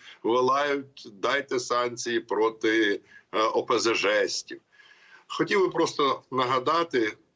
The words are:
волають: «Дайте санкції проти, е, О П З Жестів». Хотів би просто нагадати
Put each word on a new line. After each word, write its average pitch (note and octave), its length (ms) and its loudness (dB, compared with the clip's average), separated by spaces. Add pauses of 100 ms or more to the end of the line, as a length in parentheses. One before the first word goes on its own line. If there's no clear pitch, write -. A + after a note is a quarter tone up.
(220)
волають: C3 840 0 (140)
«Дайте C3 380 -2
санкції A#2+ 600 -2
проти, A2 840 0 (300)
е, A2 100 0
О - 220 0
П A#2+ 160 0
З A2 140 0
Жестів». G2+ 680 0 (680)
Хотів G3 320 -2
би F3+ 100 2
просто D3 520 0 (100)
нагадати C3 840 0 (220)